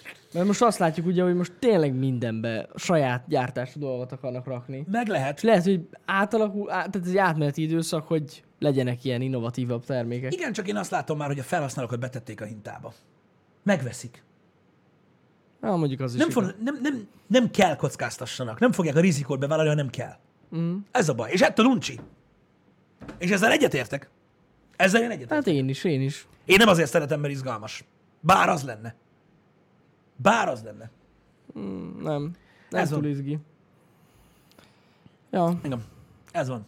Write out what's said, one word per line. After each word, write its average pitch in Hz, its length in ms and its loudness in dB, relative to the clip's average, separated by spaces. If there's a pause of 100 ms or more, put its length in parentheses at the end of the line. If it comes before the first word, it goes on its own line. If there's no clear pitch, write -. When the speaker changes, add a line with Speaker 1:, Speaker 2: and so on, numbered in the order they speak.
(340)
Speaker 1:
Mert 175 120 2
most 202 160 4
azt 226 180 6
látjuk 165 260 2
ugye, 180 180 2
hogy 180 120 4
most 175 240 -2
tényleg 165 340 4
mindenbe 117 840 -2
saját 131 520 2
gyártású 127 520 -4
dolgot 127 320 -6
akarnak 127 340 -8
rakni. 131 460 -10
Speaker 2:
Meg 226 160 -2
lehet. 143 300 -2
Speaker 1:
És - 60 -12
lehet, 214 200 6
hogy 180 240 2 (180)
átalakul, 202 680 0
á-, - 20 -6 (160)
tehát 196 60 -6 (120)
ez - 20 -
egy 185 80 2
átmeneti 156 440 2
időszak, 160 460 -2
hogy 156 360 -4 (160)
legyenek 127 440 0
ilyen 123 180 -2
innovatívabb 120 640 -4
termékek. 123 480 -4
Speaker 2:
Igen, 269 200 -4
csak 190 140 -6
én 208 80 -2
azt 196 160 -6
látom 165 260 -2
már, 147 100 -4
hogy 143 120 -2
a 127 40 -6
felhasználókat 127 560 -4
betették 120 420 -10
a 107 40 -10
hintába. 107 480 -14 (680)
Megveszik. 131 600 -2 (1400)
Speaker 1:
Na, 214 160 -2
mondjuk 139 240 0
az 123 140 -4
is 127 60 0
Speaker 2:
Nem 320 100 4
Speaker 1:
igaz. 233 160 2
Speaker 2:
fog-, 170 180 -6
nem, 285 180 -4
nem, 254 260 -4 (200)
nem 233 240 4
kell 175 240 4
kockáztassanak. - 840 -6
Nem 240 120 4
fogják 156 240 0
a 160 40 4
rizikót 143 400 2
bevállalni, 156 300 2
ha 151 60 2
nem 139 140 -2
kell. - 260 -10 (340)
Speaker 1:
Mhm. 170 260 -4 (160)
Speaker 2:
Ez 202 180 2
a 135 40 2
baj. 117 180 -6
És 185 100 4
ettől 247 240 6
uncsi. 147 340 2 (1160)
És 175 140 -2
ezzel 208 200 4
egyetértek. 143 580 0 (640)
Ezzel 196 260 4
én 240 80 0
egyetértek. 175 280 -4
Speaker 1:
Hát 294 100 0
én 135 220 2
is, 131 140 -6
én 147 180 2
is. 139 260 -4 (180)
Speaker 2:
Én 185 120 6
nem 220 100 8
azért 165 220 6
szeretem, 151 300 2
mert 143 140 -4
izgalmas. 120 500 -8 (360)
Bár 180 300 4
az 156 140 0
lenne. 113 320 -10 (1200)
Bár 196 320 4
az 120 160 -4
lenne. 107 260 -16 (720)
Speaker 1:
Mm, 185 420 -10
nem. 151 300 -6 (380)
Nem 180 120 -2
Speaker 2:
Ez 160 80 -2
Speaker 1:
túl 151 120 -2
Speaker 2:
van. 147 80 -2
Speaker 1:
izgi. 139 280 -4 (1900)
Ja. 175 320 2
Speaker 2:
Igen. 123 200 -4 (480)
Ez 151 160 -4
van. 117 200 -8